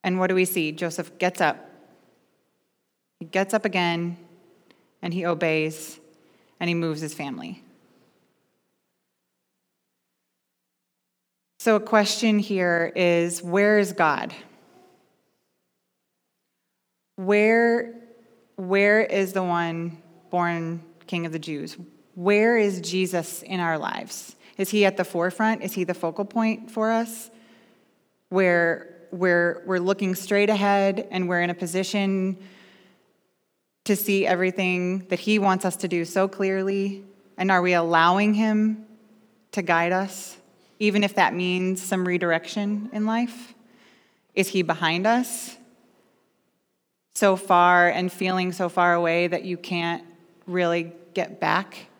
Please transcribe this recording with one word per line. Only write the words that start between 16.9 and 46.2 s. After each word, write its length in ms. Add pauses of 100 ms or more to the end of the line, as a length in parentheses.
Where, 800 (640)
where 460
is 320
the 100
one 580 (280)
born 520 (240)
King 200
of 40
the 80
Jews? 380 (400)
Where 420
is 220
Jesus 640
in 180
our 180
lives? 560 (240)
Is 120
he 140
at 120
the 80
forefront? 580
Is 120
he 100
the 100
focal 300
point 480
for 180
us? 400 (1000)
Where 580 (240)
we're, 520
we're 140
looking 380
straight 340
ahead 640
and 160
we're 140
in 80
a 40
position 840 (1500)
to 120
see 280
everything 840
that 100
he 220
wants 240
us 120
to 120
do 160
so 240
clearly? 760 (340)
And 140
are 120
we 100
allowing 600
him 540 (640)
to 100
guide 280
us, 460 (420)
even 240
if 140
that 180
means 480
some 240
redirection 840
in 140
life? 480 (840)
Is 120
he 140
behind 420
us 520 (1600)